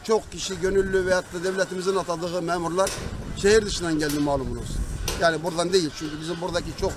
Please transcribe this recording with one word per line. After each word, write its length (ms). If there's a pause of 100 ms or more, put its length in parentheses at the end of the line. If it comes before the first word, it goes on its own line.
çok 280
kişi 280
gönüllü 460
veyahut 280
da 100
devletimizin 520
atadığı 460
memurlar 480 (480)
şehir 280
dışından 340
geldi 200
malumunuz. 500 (520)
Yani 220
buradan 300
değil 160 (100)
çünkü 220
bizim 200
buradaki 280 (120)
çok 160